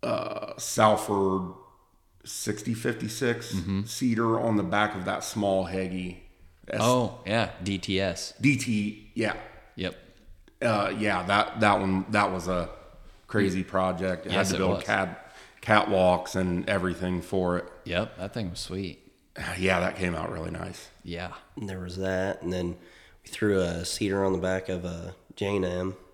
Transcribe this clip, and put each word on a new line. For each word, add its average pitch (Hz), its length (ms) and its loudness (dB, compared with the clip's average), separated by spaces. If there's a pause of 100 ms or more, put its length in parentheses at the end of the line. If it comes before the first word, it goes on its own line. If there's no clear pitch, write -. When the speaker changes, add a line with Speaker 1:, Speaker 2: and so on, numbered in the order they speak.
Speaker 1:
uh, - 540 -4
Salford 98 960 4 (680)
sixty - 500 -6
fifty-six 117 800 -2
Speaker 2:
Mm-hmm. 98 320 -2
Speaker 1:
seater 113 540 2
on 110 180 2
the 101 60 2
back 104 320 2
of 92 100 -6
that 98 180 -2
small 95 440 0
Heggy 92 500 -4 (500)
S- 110 140 -4
Speaker 2:
Oh, 120 440 2
yeah, 107 240 0 (140)
D 98 140 0
T 92 220 0
S. 92 420 -2
Speaker 1:
D 135 160 4
T, 107 580 -2
yeah. 107 180 0 (420)
Speaker 2:
Yep. 92 200 -6 (680)
Speaker 1:
Uh, 104 360 2
yeah, 101 260 0
that, 101 360 2
that 101 200 6
one, 95 300 2
that 104 220 4
was 90 160 -6
a 87 220 0 (580)
crazy 95 360 2
project. 92 640 0
It - 40 -4
Speaker 2:
Yes, 95 180 2
Speaker 1:
had 92 80 0
to 95 60 2
Speaker 2:
it - 40 4
Speaker 1:
build 98 100 4
Speaker 2:
was. - 60 -6
Speaker 1:
cat-, 95 500 -2 (300)
catwalks 92 720 6
and 90 340 0
everything 90 520 0
for 90 360 0
it. - 80 -4 (200)
Speaker 2:
Yep, 107 340 -4
that 107 140 -8
thing 101 180 -4
was 85 80 -10
sweet. 92 520 -8 (460)
Speaker 1:
Yeah, 92 220 4
that 90 160 0
came 90 180 0
out 85 180 -4
really 85 200 -6
nice. 85 380 -10 (140)
Speaker 2:
Yeah. 87 280 -8 (240)
Speaker 3:
And 104 120 -8
there 95 120 -8
was 90 180 -8
that, 95 460 -2
and 87 100 -4
then 87 220 -2 (480)
we - 80 -20
threw 104 280 2
a 85 260 0
seater 98 380 0
on 95 100 4
the 90 60 0
back 92 300 0
of 90 160 -4
a 87 300 -8 (200)
J 101 200 -2
and 92 100 2
M. 90 300 -2 (180)